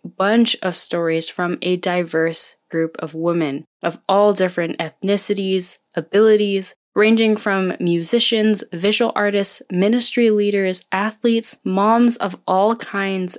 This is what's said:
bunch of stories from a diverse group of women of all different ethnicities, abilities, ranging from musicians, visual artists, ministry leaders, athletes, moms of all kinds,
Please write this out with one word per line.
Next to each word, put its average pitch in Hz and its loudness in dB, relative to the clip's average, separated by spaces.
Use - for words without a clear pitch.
bunch 214 2
of 180 -4
stories 165 -2
from 175 -4
a 180 0
diverse 165 -2
group 165 -4
of 156 -10
women 160 -2
of 175 -6
all 202 4
different 180 -2
ethnicities, 190 -2
abilities, 202 2
ranging 220 4
from 190 -2
musicians, 208 0
visual 214 0
artists, 202 0
ministry 220 2
leaders, 202 0
athletes, 220 -2
moms 220 2
of 185 -6
all 196 2
kinds, 196 -6